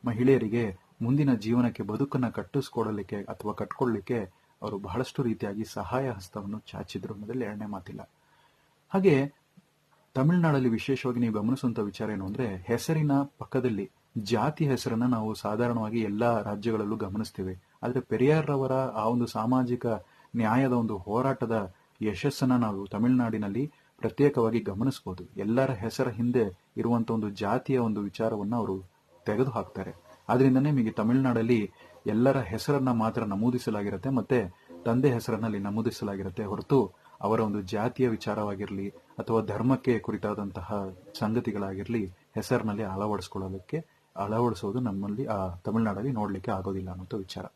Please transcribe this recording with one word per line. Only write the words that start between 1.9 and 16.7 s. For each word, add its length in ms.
ಕಟ್ಟಿಸ್ಕೊಡಲಿಕ್ಕೆ 880
ಅಥವಾ 380
ಕಟ್ಕೊಳ್ಳಿಕ್ಕೆ 800
ಅವರು 160
ಬಹಳಷ್ಟು 460
ರೀತಿಯಾಗಿ 420
ಸಹಾಯ 460
ಹಸ್ತವನ್ನು 480
ಚಾಚಿದ್ರು 540
ಅನ್ನೋದ್ರಲ್ಲಿ 320
ಎರಡನೇ 200
ಮಾತಿಲ್ಲ. 440
ಹಾಗೆ 440
ತಮಿಳುನಾಡಲ್ಲಿ 560
ವಿಶೇಷವಾಗಿ 500
ನೀವು 140
ಗಮನಿಸುವಂತ 460
ವಿಚಾರ 300
ಏನು 160
ಅಂದ್ರೆ, 320
ಹೆಸರಿನ 540
ಪಕ್ಕದಲ್ಲಿ 540
ಜಾತಿ 500
ಹೆಸರನ್ನ 360
ನಾವು 300
ಸಾಧಾರಣವಾಗಿ 680
ಎಲ್ಲಾ 420
ರಾಜ್ಯಗಳಲ್ಲೂ 540